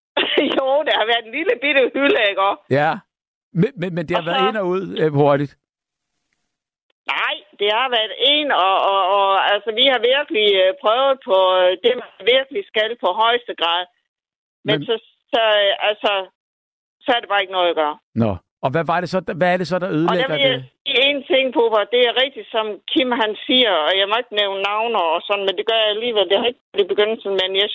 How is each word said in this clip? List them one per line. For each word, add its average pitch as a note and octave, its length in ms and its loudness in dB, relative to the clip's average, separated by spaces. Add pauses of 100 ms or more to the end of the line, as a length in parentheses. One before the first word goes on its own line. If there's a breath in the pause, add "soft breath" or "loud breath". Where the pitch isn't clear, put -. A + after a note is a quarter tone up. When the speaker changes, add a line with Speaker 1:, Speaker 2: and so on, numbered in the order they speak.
(160)
Speaker 1:
<laughs> - 420 0
Jo, C4+ 100 -2 (180)
det A3 140 0
har G#3+ 120 0
været A#3 140 -2
en A3 120 -16
lille F#4+ 240 0
bitte C4+ 320 2
hylde, C#4 260 2 (100)
ikke G3 120 -2
også? G3 280 -2
Speaker 2:
Ja, D3 200 2 (600)
men, F#3+ 240 0
men, F3+ 180 -8
men D#3+ 140 -6
det E3+ 80 -2
har E3+ 60 -2
Speaker 1:
Og D#3 40 -8
Speaker 2:
været F3 160 -2
Speaker 1:
så C4 60 2
Speaker 2:
ind A#3 80 -2
og G3 100 -2
ud, F#3 180 -2 (180)
øh, D#3 100 2
hurtigt? C#3+ 400 2 (1600)
Speaker 1:
Nej, G#3 180 -4 (260)
det G3+ 80 0 (100)
har B3+ 180 0
været G#3+ 160 -2 (200)
en, D4 160 0 (160)
og, F#3+ 100 2 (180)
og, G3 80 2 (180)
og F#3+ 360 2
altså, G#3 160 -4 (100)
vi C4 120 4
har B3 80 0 (140)
virkelig, C#4 320 0 (160)
øh, F#3 80 4 (140)
prøvet C4 320 2 (120)
på, F#3+ 80 2 (240)
øh, F3+ 100 4 (140)
det, B3 80 4 (100)
man - 100 -20 (220)
virkelig C4+ 280 -2 (100)
skal A3 180 0 (140)
på F#3 40 2 (140)
højeste A#3 400 0
grad. E3+ 200 0 (840)
Men G#3 140 0
Speaker 2:
Men C#3+ 100 -8
Speaker 1:
så, A#3 60 0 (380)
så, A#3+ 100 2 (200)
øh, G3 100 2 (180)
altså, G#3+ 220 -2 (920)
så - 120 -6
er A#3+ 40 0
det A#3+ 120 -16
bare G3+ 120 2
ikke F#3+ 140 -6
noget F3 120 4
at D#3 120 -2
gøre. D3+ 140 -2 (260)
Speaker 2:
Nå, A2 80 2 (340)
og C#3 100 0
hvad D#3+ 180 0
var E3 80 2
det F3 140 -6
så, F#3+ 40 2 (220)
hvad F3+ 120 2
er F#3 40 2
det F3+ 120 -4
så, F3+ 100 -2
der F3 80 -4
Speaker 1:
Og F#3+ 60 -4
der D3+ 60 0
Speaker 2:
ødelægger E3+ 380 0
Speaker 1:
vil - 40 -2 (100)
jeg - 80 -2
Speaker 2:
det? C3 60 -12 (220)
Speaker 1:
sige C4+ 140 0 (100)
en C#4+ 100 -4 (120)
ting C4 120 2 (140)
på, A#3+ 40 4 (100)
hvor G#3 120 2 (100)
det B3 140 4
er A3 60 -2 (100)
rigtigt, B3+ 300 -10
som A3 120 -2 (260)
Kim B3+ 180 0 (120)
han G#3+ 100 -2 (140)
siger, B3 260 2 (140)
og E3+ 140 2
jeg G3 80 2
må G#3 140 0
ikke G#3+ 200 -12
nævne G3 180 -4 (100)
navne A3 280 -2 (140)
og E3+ 140 0
sådan, G3+ 220 -2
men F#3 100 -2
det - 120 -4
gør A3+ 140 0
jeg G#3+ 120 0
alligevel. G#3+ 340 0
Det G3 100 2
har A#3+ 120 -2
ikke - 120 -20 (200)
i F3+ 80 -6
begyndelsen, G#3 480 0
men F#3 100 -2 (120)
jeg G#3 120 0